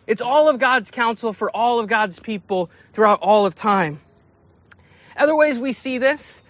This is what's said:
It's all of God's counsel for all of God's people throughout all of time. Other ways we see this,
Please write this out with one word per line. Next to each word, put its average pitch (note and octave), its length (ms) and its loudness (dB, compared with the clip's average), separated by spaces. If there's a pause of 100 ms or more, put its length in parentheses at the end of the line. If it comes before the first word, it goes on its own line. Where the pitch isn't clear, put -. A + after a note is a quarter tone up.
It's A3+ 160 -2
all D4 280 4
of C4 100 0
God's B3+ 320 0
counsel A#3 400 -4
for G3+ 180 -6
all A#3 300 0
of A3 80 -4
God's G#3+ 320 -2
people F#3+ 500 -6 (240)
throughout G#3+ 280 2
all G3+ 240 4
of F#3 100 -4
time. F#3 460 -2 (1120)
Other D4+ 200 2
ways D4+ 220 2
we C4 140 -4
see B3+ 260 -8
this, C4+ 520 -4